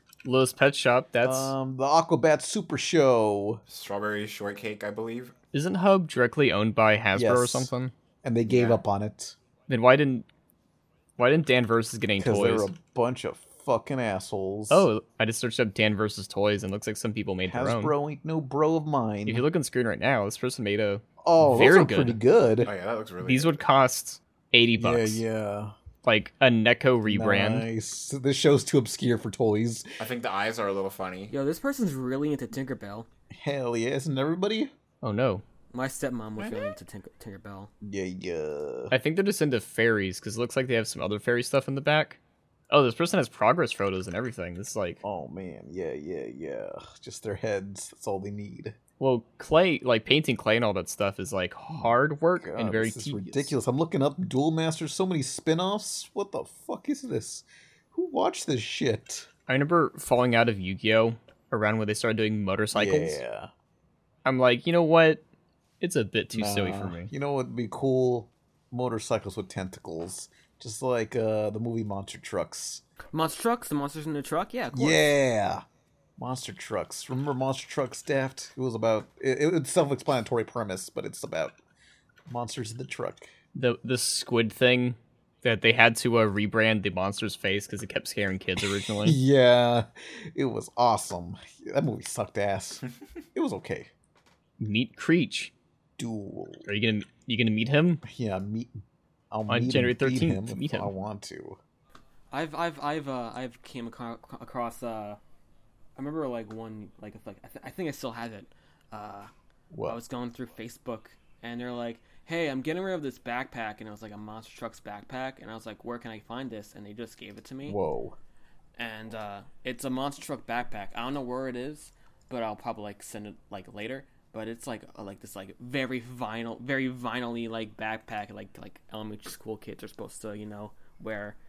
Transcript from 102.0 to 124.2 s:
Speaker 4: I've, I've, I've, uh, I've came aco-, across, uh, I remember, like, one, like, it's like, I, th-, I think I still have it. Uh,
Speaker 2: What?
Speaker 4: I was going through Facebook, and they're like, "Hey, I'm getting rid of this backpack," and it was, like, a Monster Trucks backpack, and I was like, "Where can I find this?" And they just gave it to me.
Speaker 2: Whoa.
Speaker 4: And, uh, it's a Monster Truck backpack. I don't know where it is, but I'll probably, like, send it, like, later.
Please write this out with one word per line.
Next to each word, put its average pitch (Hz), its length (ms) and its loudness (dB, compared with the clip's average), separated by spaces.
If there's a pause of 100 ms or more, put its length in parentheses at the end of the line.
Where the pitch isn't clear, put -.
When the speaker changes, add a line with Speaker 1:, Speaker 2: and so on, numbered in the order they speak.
Speaker 4:
I've, 151 220 -6
I've, 160 280 -4
I've, 147 260 -4
uh, 123 260 -8
I've 123 280 -12
came 120 260 -12
aco-, 117 300 -12 (220)
across, 120 420 -8
uh, 107 340 -10
I - 800 -20
remember, 147 300 -8
like, 113 240 -10
one, 110 380 -14 (100)
like, 107 140 -16
it's 107 120 -20
like, 101 180 -16
I, - 40 -20
th-, - 160 -20
I 170 60 -14
think 180 180 -8
I 143 40 -6
still 123 200 -10
have 117 200 -10
it. 98 140 -18 (460)
Uh, 104 340 -14 (440)
Speaker 2:
What? - 220 -8
Speaker 4:
I - 20 -10
was 117 140 -14
going 123 240 -8
through 120 160 -12 (100)
Facebook, 113 480 -14 (360)
and 120 180 -12
they're 123 120 -10
like, 117 280 -10 (240)
"Hey, 165 240 -4
I'm 131 140 -4
getting 160 200 -6
rid 190 120 -4
of 165 80 -6
this 131 160 -8
backpack," 120 600 -8
and 110 100 -14
it - 20 -14
was, 104 120 -16
like, 107 100 -16
a 101 60 -16
Monster 107 380 -16
Trucks 117 240 -12
backpack, 131 600 -12
and 110 100 -16
I 110 40 -14
was 113 120 -16
like, 104 180 -16
"Where 120 140 -10
can 117 120 -14
I 107 100 -14
find 123 300 -12
this?" 107 240 -14
And 101 120 -18
they 104 80 -16
just 113 240 -14
gave 101 200 -18
it - 60 -20
to - 100 -16
me. 139 160 -12
Speaker 2:
Whoa. 78 460 -4 (640)
Speaker 4:
And, 110 360 -12
uh, 104 260 -10 (240)
it's 127 200 -8
a 135 60 -4
Monster 139 320 -6
Truck - 240 -10
backpack. 117 480 -6
I 113 80 -8
don't 135 120 -6
know 143 80 -6
where 127 260 -6
it 123 80 -8
is, 139 360 -12 (360)
but 123 140 -6
I'll 107 140 -4
probably, 113 280 -10
like, 101 180 -14
send 107 240 -14
it, 104 80 -14 (160)
like, 98 240 -14
later. 120 300 -10 (280)